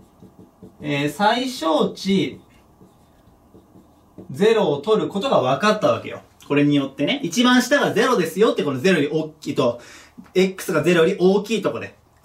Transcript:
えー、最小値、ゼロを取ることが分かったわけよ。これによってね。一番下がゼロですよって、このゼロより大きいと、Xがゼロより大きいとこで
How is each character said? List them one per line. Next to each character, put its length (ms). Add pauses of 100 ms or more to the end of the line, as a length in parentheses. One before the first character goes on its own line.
(800)
え 260
ー、 20
最 400
小 420
値、 500 (1900)
ゼ 240
ロ 180
を 60
取 240
る 60
こ 120
と 100
が 100
分 200
か 140
っ 60
た 120
わ 80
け 80
よ。 140 (260)
こ 80
れ 80
に 100
よ 120
っ 80
て 120
ね。 160
一 220
番 180
下 160
が 140
ゼ 140
ロ 100
で 100
す 140
よ 100
っ 60
て、 80
こ 80
の 80
ゼ 120
ロ 80
よ 20
り 60
大 200 (120)
き 120
い 20
と、 260 (540)
X 380
が 100
ゼ 120
ロ 80
よ 40
り 140
大 240
き 140
い 40
と 80
こ 80
で 160 (300)